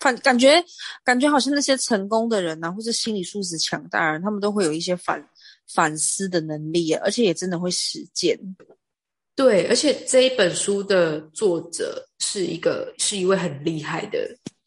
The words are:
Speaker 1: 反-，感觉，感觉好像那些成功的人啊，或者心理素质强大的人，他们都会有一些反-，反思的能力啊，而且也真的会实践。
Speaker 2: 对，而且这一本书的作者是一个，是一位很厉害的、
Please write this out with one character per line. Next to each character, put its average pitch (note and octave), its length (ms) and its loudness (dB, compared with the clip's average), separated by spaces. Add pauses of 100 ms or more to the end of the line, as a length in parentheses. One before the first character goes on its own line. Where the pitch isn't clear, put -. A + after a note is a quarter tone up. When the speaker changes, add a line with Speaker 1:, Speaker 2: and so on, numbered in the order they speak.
Speaker 1:
反-， C4 180 2
感 C4 180 4
觉， C#4+ 280 6 (400)
感 B3 140 2
觉 C#4 100 4
好 D4 100 4
像 C4 140 0
那 C#4+ 80 0
些 C#4 160 2
成 G3+ 320 0
功 A3+ 200 2
的 A3 120 2
人 D#3+ 240 -4
啊， E3 60 -4
或 F#3+ 100 -8
者 A3+ 100 -6
心 A3+ 240 -2
理 G3 80 -2
素 G3+ 200 -6
质 F3 160 -6
强 D#3 300 -4
大 F3 180 0
的 D#3 60 2
人， D#3 100 -4
他 G3+ 80 -2
们 G#3 100 -4
都 G#3 100 0
会 G3+ 140 0
有 D#3 80 2
一 D#3+ 80 -4
些 F3+ 140 -2
反-， D#3 340 -6 (380)
反 D#3 320 0
思 G3 300 -2
的 F3+ 140 0
能 D#3 300 -6
力 E3 200 2
啊， - 120 0
而 - 60 0
且 A#3+ 140 2
也 F3 100 4
真 F3+ 160 -4
的 F3 80 -2
会 F3+ 100 -4
实 - 460 -6
践。 - 240 0 (960)
Speaker 2:
对， A3+ 320 4
而 A3 80 2
且 C4+ 180 2 (140)
这 B3+ 140 4
一 C4 160 6
本 F3 180 2
书 G3+ 300 -2
的 E3+ 360 2 (100)
作 F3 300 0 (100)
者 - 380 -8 (120)
是 F#3 260 -4
一 E3 100 -4
个， - 420 -2
是 - 180 -2
一 F#3 80 -2
位 F#3+ 120 4
很 D3+ 280 -4
厉 D#3+ 180 -4
害 D#3+ 240 -6
的、 - 320 -6 (280)